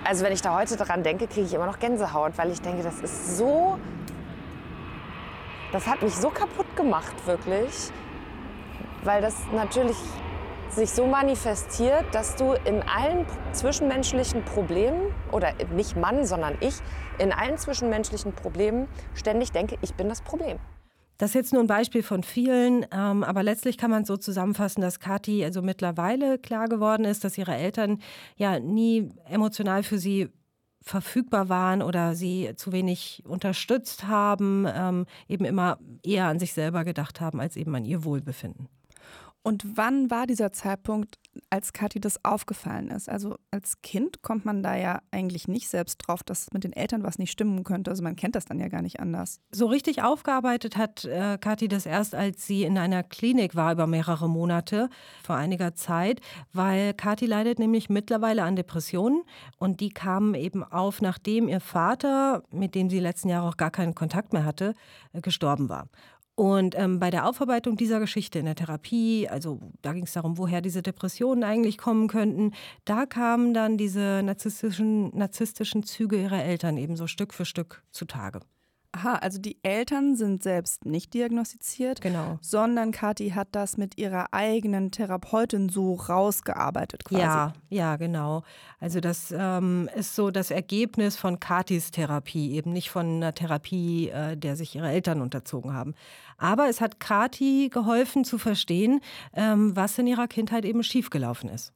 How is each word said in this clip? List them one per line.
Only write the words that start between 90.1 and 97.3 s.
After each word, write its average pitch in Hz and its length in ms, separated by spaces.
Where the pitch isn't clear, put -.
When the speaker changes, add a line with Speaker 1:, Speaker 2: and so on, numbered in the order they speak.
Speaker 2:
so 202 160
das 185 180
Ergebnis 208 680
von 180 240
Kathis 175 500
Therapie, 147 640
eben 156 180
nicht 175 180
von 170 280
einer 165 180
Therapie, 170 760
äh, 151 260
der 147 180
sich 160 180
ihre 156 160
Eltern 165 300
unterzogen 131 540
haben. 135 200
Aber 220 320
es 233 100
hat 226 220
Kathi 269 680